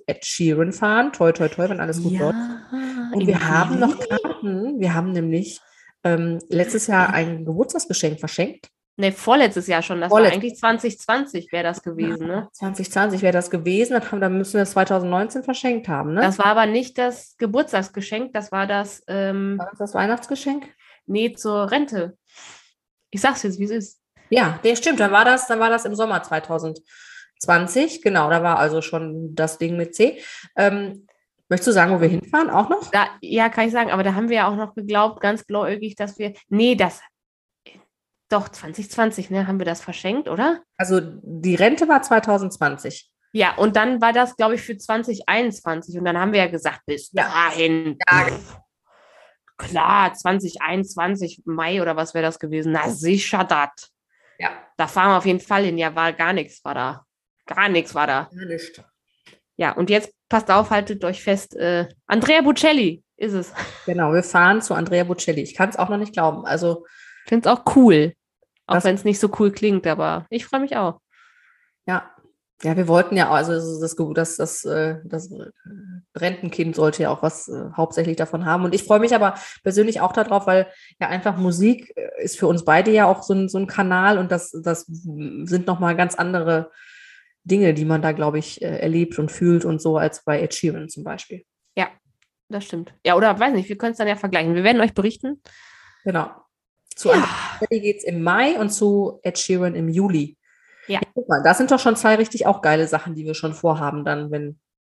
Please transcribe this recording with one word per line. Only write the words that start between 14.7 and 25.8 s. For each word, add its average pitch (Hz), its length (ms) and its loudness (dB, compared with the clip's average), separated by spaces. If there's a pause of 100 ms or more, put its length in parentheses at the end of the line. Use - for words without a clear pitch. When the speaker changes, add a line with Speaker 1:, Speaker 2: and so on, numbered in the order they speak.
Speaker 1:
zweitausendneunzehn 190 720 0
verschenkt 247 440 -4
haben, 147 280 -4
ne? 214 60 2
Speaker 2:
Das 190 180 2
war 202 80 4
aber 220 180 4
nicht 240 320 -2
das 247 400 -4
Geburtstagsgeschenk, 214 960 -4
das 208 180 -8
war 196 140 -2
das... 202 420 -6
Ähm, 196 520 -4
Speaker 1:
War 180 100 -10
das 196 100 -20
das 202 140 -8
Weihnachtsgeschenk? 269 800 -4 (320)
Speaker 2:
Nee, 220 300 -2
zur 208 340 -4
Rente. 226 480 -2 (960)
Ich 202 100 -8
sag's 262 220 0
jetzt, 190 160 -6
wie 202 60 -2
es 208 60 -6
ist. 220 300 -8 (280)
Speaker 1:
Ja, 208 340 2
nee, 233 120 4
stimmt. 254 240 0
Dann 202 120 4
war 208 140 6
das, 247 220 4
dann 226 120 0
war 226 100 4
das 226 160 0